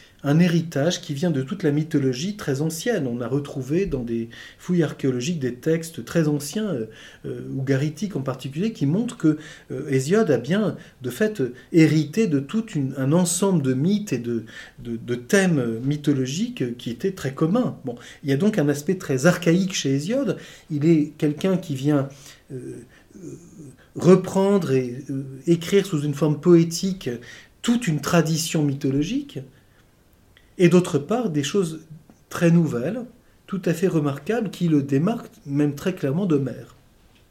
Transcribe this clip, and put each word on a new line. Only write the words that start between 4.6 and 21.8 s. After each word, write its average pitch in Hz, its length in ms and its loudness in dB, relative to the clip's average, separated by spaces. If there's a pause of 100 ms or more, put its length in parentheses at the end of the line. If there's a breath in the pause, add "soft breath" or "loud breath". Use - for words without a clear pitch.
archéologiques 143 560 -2
des 123 160 -2
textes 160 500 -4
très 160 240 0
anciens, 151 380 -2
euh, 127 200 -4 (380 loud breath)
euh, 127 300 -8
ougaritiques 135 600 -2
en 143 60 -4
particulier, 139 520 -4
qui - 120 -4
montrent 190 320 0
que, 151 220 2 (320 loud breath)
euh, 139 180 -8
Hésiode 156 420 2
a 131 60 6
bien, 165 400 0 (240 loud breath)
de 123 80 -6
fait, 214 320 -2
euh, 123 140 -2 (180 loud breath)
hérité 156 540 6
de 147 140 2
tout 220 320 -4
une, 135 260 -2
un 135 140 0
ensemble 180 500 2
de 131 100 2
mythes 180 400 0
et 127 60 -2
de, 117 260 -4 (360 loud breath)
de, 120 160 -8
de 120 180 -6
thèmes 131 680 2
mythologiques, 147 760 -2
euh, 120 160 -4
qui - 140 -10
étaient 190 220 -4
très 143 200 -6
communs. 175 540 0
Bon, - 80 -6 (280 loud breath)
il 151 60 -6
y 135 60 4
a - 20 0
donc 202 220 2
un 147 100 2
aspect 147 280 -2
très 135 280 -4
archaïque 175 480 2
chez 135 220 0
Hésiode. 190 420 -2 (340 loud breath)
Il 147 140 -2
est 156 320 4
quelqu'un 160 400 0
qui 170 180 -4
vient... 139 340 2 (440 loud breath)